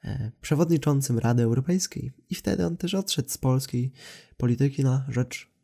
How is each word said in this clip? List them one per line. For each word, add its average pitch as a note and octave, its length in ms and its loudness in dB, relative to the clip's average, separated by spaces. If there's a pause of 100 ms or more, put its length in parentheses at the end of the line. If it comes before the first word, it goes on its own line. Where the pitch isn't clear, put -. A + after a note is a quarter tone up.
e, A2 360 -6
przewodniczącym D3 760 2
Rady A#2+ 240 4
Europejskiej. C3 680 0 (180)
I - 40 -4
wtedy - 320 -2
on E3+ 100 -4
też F3+ 180 -4
odszedł F#3+ 340 -2
z - 100 -8
polskiej B2+ 540 0 (440)
polityki C3 480 0
na C3 240 2
rzecz B2 420 -4 (140)